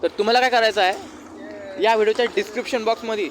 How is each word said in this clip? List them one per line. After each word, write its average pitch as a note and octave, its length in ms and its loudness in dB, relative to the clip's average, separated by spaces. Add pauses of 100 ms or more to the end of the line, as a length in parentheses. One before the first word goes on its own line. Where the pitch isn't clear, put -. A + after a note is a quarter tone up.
तर E3+ 40 2
तुम्हाला A3+ 320 2
काय B3+ 100 4
करायचं A3 320 2
आहे, F#3 120 4 (880)
या A3+ 120 4
व्हिडिओच्या G#3+ 300 2
डिस्क्रिप्शन A3+ 580 -4
बॉक्समध्ये A3 480 -2